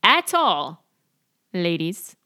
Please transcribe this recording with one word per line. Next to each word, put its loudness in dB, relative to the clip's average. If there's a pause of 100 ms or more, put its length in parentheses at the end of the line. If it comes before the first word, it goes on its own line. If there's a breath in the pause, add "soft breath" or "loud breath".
at 2
all, 0 (680)
ladies, -4